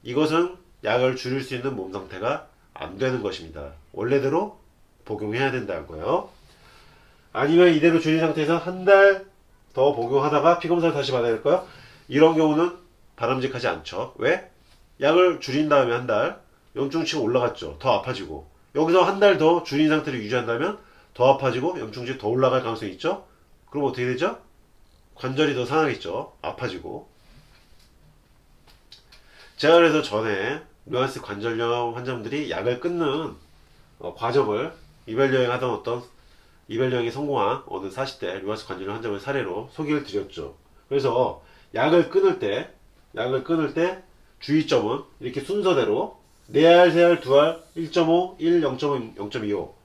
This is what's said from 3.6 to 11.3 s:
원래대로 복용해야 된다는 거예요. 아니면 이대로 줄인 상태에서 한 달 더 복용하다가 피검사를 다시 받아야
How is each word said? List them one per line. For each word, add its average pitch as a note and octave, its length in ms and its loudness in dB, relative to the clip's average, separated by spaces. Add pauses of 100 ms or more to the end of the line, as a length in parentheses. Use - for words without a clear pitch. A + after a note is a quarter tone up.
원래대로 C3+ 680 -2 (480)
복용해야 A2 460 -4
된다는 G2 360 -6
거예요. F2+ 420 -4 (1040)
아니면 E3 400 6
이대로 D#3+ 260 4
줄인 D#3 220 0
상태에서 D#3 360 0
한 F#3 280 -6
달 G3 440 6 (440)
더 C3+ 200 2
복용하다가 C#3 680 2
피검사를 E3+ 360 0
다시 C#3 160 -2
받아야 A#2+ 200 0